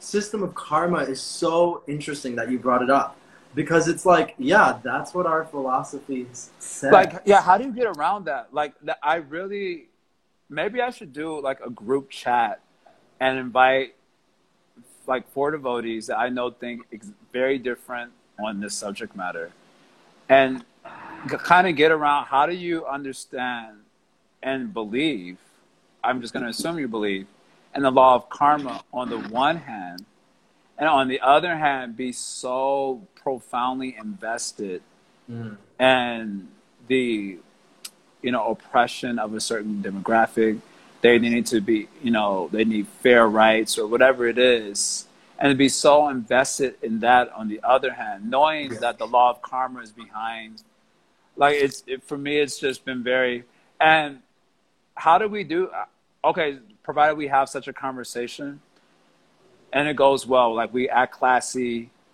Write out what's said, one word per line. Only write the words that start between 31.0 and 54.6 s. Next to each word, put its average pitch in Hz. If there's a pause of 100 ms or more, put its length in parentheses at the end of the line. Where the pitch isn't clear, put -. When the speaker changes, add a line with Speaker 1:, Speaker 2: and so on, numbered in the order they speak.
Speaker 2:
the 131
other 156
hand, 131
be 127
so 131 (140)
profoundly 127
invested 107 (480)
Speaker 1:
Mm. 113 (200)
Speaker 2:
in 117 (380)
the, 113 (840)
you 123
know, 113
oppression 120
of 107
a 107
certain 107
demographic. 110 (420)
They 120
need 117
to 110
be, 107 (140)
you 120
know, 101
they 107
need 107
fair 120
rights 110
or 110
whatever 123
it 117
is, 113 (320)
and 139
be 135
so 147
invested 127
in 113
that 120
on 107
the 104
other 127
hand, 110
knowing 147
Speaker 1:
Yeah. 110
Speaker 2:
that 117
the 110
law 123
of 120
karma 127
is 110
behind. 113 (720)
Like, 143
it's, 139
it, 131
for 147
me, 143
it's 143
just 131
been 127
very, 123 (360)
and 156 (720)